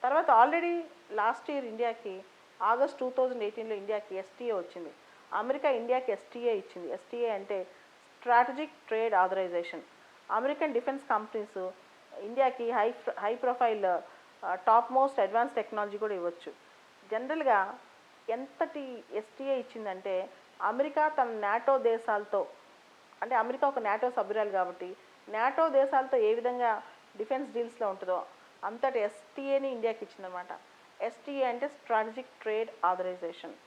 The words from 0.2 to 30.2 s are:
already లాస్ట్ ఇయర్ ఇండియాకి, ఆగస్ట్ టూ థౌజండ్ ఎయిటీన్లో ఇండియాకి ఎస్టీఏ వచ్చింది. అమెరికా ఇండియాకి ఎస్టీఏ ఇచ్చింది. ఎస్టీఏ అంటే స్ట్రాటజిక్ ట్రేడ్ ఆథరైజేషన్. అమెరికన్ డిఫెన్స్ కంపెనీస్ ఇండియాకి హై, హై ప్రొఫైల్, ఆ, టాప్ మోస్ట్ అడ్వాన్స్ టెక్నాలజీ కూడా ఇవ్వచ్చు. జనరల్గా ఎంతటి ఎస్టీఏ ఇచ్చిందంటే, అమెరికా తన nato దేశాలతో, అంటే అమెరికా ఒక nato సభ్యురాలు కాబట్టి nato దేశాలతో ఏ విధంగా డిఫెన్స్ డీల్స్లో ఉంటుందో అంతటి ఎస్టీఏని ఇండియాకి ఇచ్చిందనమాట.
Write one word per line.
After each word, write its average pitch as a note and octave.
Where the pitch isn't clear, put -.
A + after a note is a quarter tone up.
already E4
లాస్ట్ G#3+
ఇయర్ C#4
ఇండియాకి, A3
ఆగస్ట్ B3
టూ B3+
థౌజండ్ B3+
ఎయిటీన్లో A3
ఇండియాకి G3+
ఎస్టీఏ F#3+
వచ్చింది. F3
అమెరికా C#4
ఇండియాకి A#3+
ఎస్టీఏ A#3
ఇచ్చింది. F3
ఎస్టీఏ A#3+
అంటే G3
స్ట్రాటజిక్ B3
ట్రేడ్ A3
ఆథరైజేషన్. F3+
అమెరికన్ C#4+
డిఫెన్స్ C4+
కంపెనీస్ G#3
ఇండియాకి B3
హై, A#3
హై G#3+
ప్రొఫైల్, A#3+
ఆ, F3+
టాప్ A3+
మోస్ట్ C4+
అడ్వాన్స్ G#3+
టెక్నాలజీ G#3
కూడా G#3+
ఇవ్వచ్చు. E3+
జనరల్గా A#3+
ఎంతటి C4+
ఎస్టీఏ C4+
ఇచ్చిందంటే, F#3+
అమెరికా C#4
తన B3
nato A#3+
దేశాలతో, A3
అంటే A#3+
అమెరికా B3
ఒక C#4
nato A3
సభ్యురాలు G#3
కాబట్టి F3+
nato C4+
దేశాలతో C4+
ఏ G#3+
విధంగా A#3+
డిఫెన్స్ B3+
డీల్స్లో A#3
ఉంటుందో F#3
అంతటి A#3
ఎస్టీఏని C4+
ఇండియాకి A3
ఇచ్చిందనమాట. F3+